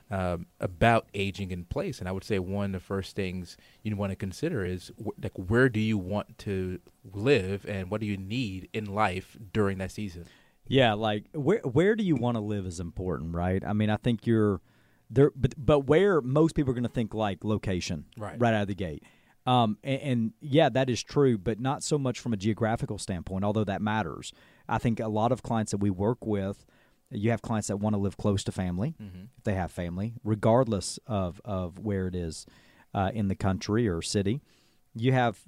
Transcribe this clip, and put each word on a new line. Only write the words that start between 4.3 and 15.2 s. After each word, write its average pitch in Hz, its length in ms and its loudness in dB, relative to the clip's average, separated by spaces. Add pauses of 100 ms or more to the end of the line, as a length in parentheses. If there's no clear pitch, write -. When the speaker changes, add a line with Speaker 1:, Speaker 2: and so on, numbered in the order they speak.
Speaker 1:
is, 90 240 -6 (120)
wh-, - 200 -8
like, - 160 -8
where 113 300 4
do 107 120 0
you 110 160 2
want 98 420 -4
to 92 420 -4 (340)
live 101 540 0
and 95 220 -6
what 107 100 -2
do 110 60 -4
you 104 100 -2
need 98 580 -6
in 107 120 -4
life 98 520 -2 (160)
during 98 240 2
that 92 140 -6
season? 87 320 -10 (460)
Speaker 2:
Yeah, 127 220 6
like, 107 400 0
where, 156 280 0
where 170 360 4
do 214 80 -2
you 170 100 4
wanna 120 280 0
live 101 240 -4
is 87 120 -6
important, 85 560 -4
right? 90 300 0
I 101 80 -4
mean, 107 160 2
I 107 80 2
think 120 300 0
you're 107 340 4 (500)
there, 135 240 6